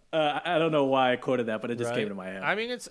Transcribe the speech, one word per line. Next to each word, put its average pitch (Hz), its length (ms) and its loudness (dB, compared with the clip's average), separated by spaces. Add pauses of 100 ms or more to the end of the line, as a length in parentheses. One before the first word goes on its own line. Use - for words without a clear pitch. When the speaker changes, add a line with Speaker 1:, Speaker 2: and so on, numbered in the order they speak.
(120)
Speaker 1:
Uh, 151 320 2
I, 175 100 0
I 156 60 2
don't 165 100 2
know 147 140 4
why 131 280 4
I 123 40 2
quoted 123 300 0
that, 107 140 -2
but 120 120 -6
it 117 60 -4
just 120 120 -2
Speaker 2:
Right. 123 80 -2
Speaker 1:
came 107 100 -2
to 98 60 -8
my 92 140 -10
head. 95 160 -10
Speaker 2:
I 160 100 0
mean, 226 160 -6
it's, 240 200 -10